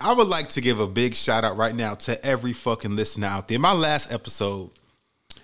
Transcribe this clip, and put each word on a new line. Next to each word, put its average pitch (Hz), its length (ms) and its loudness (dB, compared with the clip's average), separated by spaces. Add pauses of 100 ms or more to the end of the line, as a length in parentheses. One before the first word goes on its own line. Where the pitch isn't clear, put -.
I 220 80 4
would 233 160 4
like 160 220 0
to 139 100 -2
give 120 200 2
a 104 60 2
big 113 280 0
shout 113 300 2
out 101 120 0
right 110 180 0
now 113 200 -2
to - 280 -4
every 123 300 0
fucking 113 420 -4
listener 104 320 -2
out 98 220 -4
there. 113 100 0
My 170 140 4
last 156 400 2
episode 98 560 -4 (760)